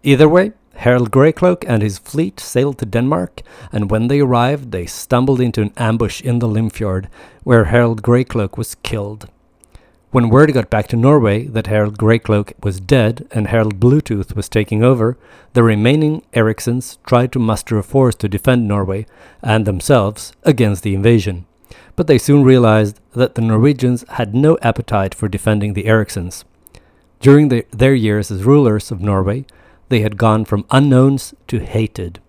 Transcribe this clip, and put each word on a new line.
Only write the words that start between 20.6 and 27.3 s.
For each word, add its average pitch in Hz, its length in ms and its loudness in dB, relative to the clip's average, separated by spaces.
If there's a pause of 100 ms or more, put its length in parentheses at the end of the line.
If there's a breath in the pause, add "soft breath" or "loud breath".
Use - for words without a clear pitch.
the 98 100 -2
invasion. 98 520 0 (500 soft breath)
But 165 100 -2
they 143 120 4
soon 143 260 4
realized 110 560 4 (140)
that 120 200 -2
the 117 80 -2
Norwegians 123 680 0
had 110 260 -6
no 151 260 4
appetite 110 540 -2
for 107 120 -6
defending 104 440 -2
the 101 160 -6
Ericssons. 104 560 -4 (760 soft breath)
During 143 300 6